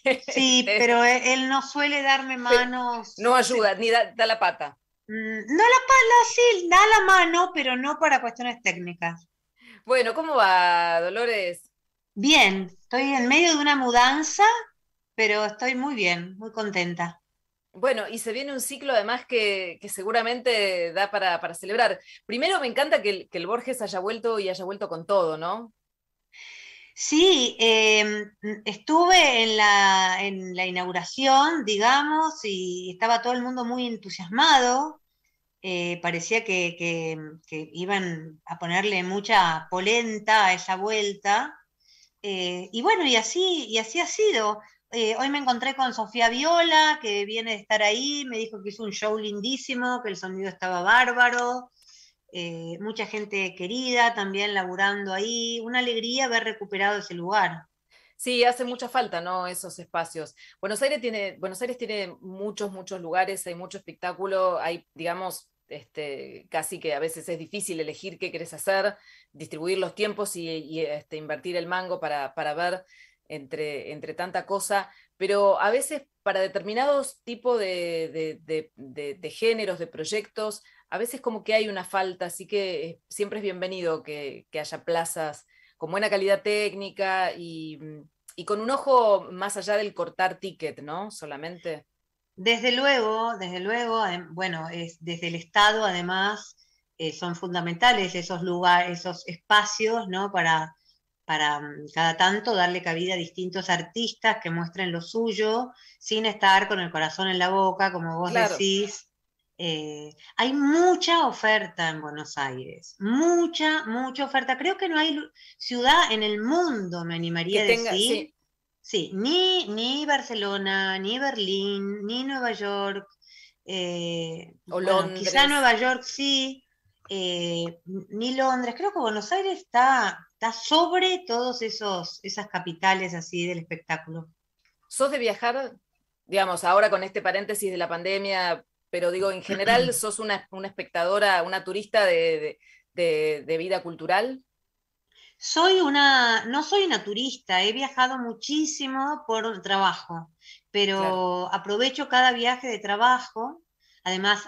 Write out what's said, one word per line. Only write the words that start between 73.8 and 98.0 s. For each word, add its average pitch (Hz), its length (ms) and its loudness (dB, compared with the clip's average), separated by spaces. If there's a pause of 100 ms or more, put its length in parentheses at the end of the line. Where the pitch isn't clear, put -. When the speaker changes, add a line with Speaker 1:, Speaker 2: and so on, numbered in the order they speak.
Speaker 1:
entre 156 220 -12
tanta 180 320 -6
cosa, 196 440 -2 (260)
pero 196 440 4
a 202 100 2
veces 277 320 -2 (200)
para 190 180 0
determinados 233 840 -2
tipos 240 340 -2
de, 175 540 -4
de, 156 320 -6
de, 156 320 -6
de, 139 380 -10
de - 160 -14
géneros, 220 480 0
de 165 100 -8
proyectos, 214 760 -8 (280)
a 180 80 -4
veces 240 220 -6
como 220 220 -6
que 220 120 0
hay 220 140 2
una 190 160 -6
falta, 185 420 -2
así 175 200 -12
que, 185 400 -2
eh, 165 220 -14
siempre 208 320 -6
es - 20 -10
bienvenido 180 640 -4
que, 147 460 -12
que 156 100 -6
haya 151 240 -10
plazas 165 600 -4 (320)
con 160 140 -8
buena 202 180 0
calidad 196 340 2
técnica 196 920 -2
y, 160 440 -12 (560)
y 175 80 -12
con 208 160 -2
un 226 100 -4
ojo 254 640 4
más 190 240 -6
allá 202 200 -2
del 208 160 -2
cortar 180 460 -2
ticket, 165 420 -10
¿no? 170 300 -10
Solamente. 156 720 -12 (520)
Speaker 2:
Desde 226 360 0
luego, 233 640 2
desde 180 220 -8
luego, 226 380 -2
adem-, 180 320 -2
bueno, 165 400 -6
es, 170 340 -10
desde 170 240 -6
el 170 60 -6
Estado 214 500 2
además, 190 720 -2 (420)
eh, 160 140 -6
son 175 240 -6
fundamentales 180 800 0